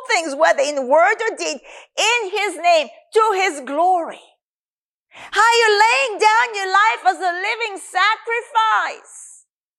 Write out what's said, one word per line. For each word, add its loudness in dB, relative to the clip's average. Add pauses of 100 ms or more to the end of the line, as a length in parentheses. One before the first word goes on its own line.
things, -2
whether 2
in -2
word 4
or -4
deed, -6 (360)
in 0
his -4
name, 2 (260)
to 4
his -2
glory. -2 (920)
How 0
you 4 (180)
laying 0
down 2
your -6
life 2
as 2
a -4
living -6
sacrifice. -4 (340)